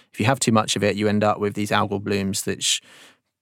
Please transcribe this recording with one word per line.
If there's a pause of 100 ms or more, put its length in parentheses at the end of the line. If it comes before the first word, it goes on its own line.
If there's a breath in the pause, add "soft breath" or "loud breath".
(120)
If
you
have
too
much
of
it,
you
end
up
with
these
algal
blooms
that
sh-, (600 soft breath)